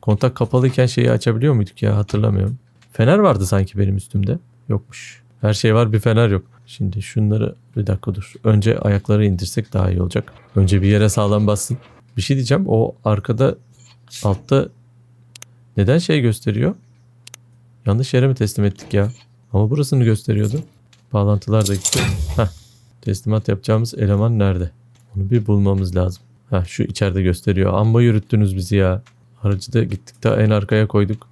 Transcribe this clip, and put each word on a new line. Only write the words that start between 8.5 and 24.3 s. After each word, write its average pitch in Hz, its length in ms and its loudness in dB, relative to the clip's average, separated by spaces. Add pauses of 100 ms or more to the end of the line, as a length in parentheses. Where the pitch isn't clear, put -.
ayakları 104 480 0
indirsek 92 460 -4
daha 95 180 0
iyi 90 120 -2
olacak. - 300 -6 (240)
Önce 95 260 2
bir 98 60 2
yere 104 200 4
sağlam 104 380 0
bassın. 104 320 -2 (380)
Bir 104 60 -4
şey 139 140 -2
diyeceğim. 135 320 -2
O 110 260 0 (100)
arkada 110 500 0 (680)
altta 107 440 0 (1080)
neden 110 220 2
şey 156 220 0
gösteriyor? 117 540 -2 (1120)
Yanlış 117 280 -2
yere 127 120 4
mi 135 80 2
teslim 104 300 -2
ettik - 300 -4
ya? 104 160 2 (420)
Ama 104 180 0
burasını 139 340 0
gösteriyordu. 110 580 0 (500)
Bağlantılar 104 560 0
da 101 60 0
gitti. - 260 -2 (360)
Heh. 110 120 0 (540)
Teslimat 107 460 -4
yapacağımız 110 460 -2
eleman 107 440 0